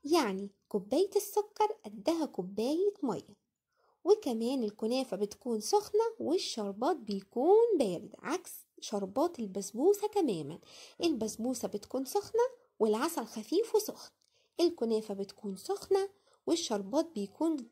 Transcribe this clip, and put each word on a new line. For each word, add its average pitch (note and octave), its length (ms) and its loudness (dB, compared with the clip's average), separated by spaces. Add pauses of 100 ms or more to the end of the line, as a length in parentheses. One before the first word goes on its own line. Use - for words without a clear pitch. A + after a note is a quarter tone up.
يعني G#3 460 0 (180)
كوباية C4+ 480 0
السكر G#4 560 0 (120)
قدها C#4 420 -2
كوباية B3 640 0 (100)
مية، G#3 340 -4 (680)
وكمان C4 600 2
الكنافة A3+ 520 -2
بتكون G#3+ 440 -4
سخنة G#4 440 2 (140)
والشربات A#3 800 -2
بيكون D4 800 4
بارد G#3 400 -2
عكس E4 340 -6 (280)
شربات A3 580 -2
البسبوسة A#3 680 0
تماما. F#3+ 520 0 (440)
البسبوسة A#3 640 -2
بتكون B3+ 360 -4
سخنة G4+ 380 0 (360)
والعسل A#3 480 0
خفيف D#4+ 480 -2
وسخن، - 360 -2 (500)
الكنافة A3+ 540 0
بتكون G3 420 -8
سخنة G4 520 0 (380)
والشربات C#4 680 0
بيكون D4+ 420 -2 (160)